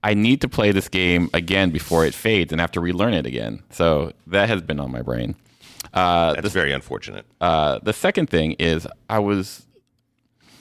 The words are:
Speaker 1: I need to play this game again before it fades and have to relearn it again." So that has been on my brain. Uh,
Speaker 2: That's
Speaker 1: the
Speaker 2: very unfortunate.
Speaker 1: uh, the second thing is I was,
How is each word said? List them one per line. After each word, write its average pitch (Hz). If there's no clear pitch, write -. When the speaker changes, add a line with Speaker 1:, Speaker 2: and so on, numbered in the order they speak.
Speaker 1:
I 107
need 113
to 127
play 104
this 98
game 87
again 90
before 80
it 69
fades 92
and 80
have 85
to 87
relearn 90
it 71
again." 57
So 82
that 98
has 98
been 78
on 67
my 60
brain. 62
Uh, 85
Speaker 2:
That's 82
Speaker 1:
the 104
Speaker 2:
very 82
unfortunate. 52
Speaker 1:
uh, 76
the 107
second 180
thing 80
is 82
I 110
was, 101